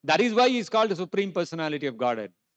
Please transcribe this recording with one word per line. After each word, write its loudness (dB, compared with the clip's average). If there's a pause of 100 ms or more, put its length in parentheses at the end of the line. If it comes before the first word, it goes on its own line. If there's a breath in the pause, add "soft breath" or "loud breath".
That 2
is 2
why 6
he 2
is -4
called 2
the 0
Supreme -4
Personality -4
of -4
Godhead. -2 (240)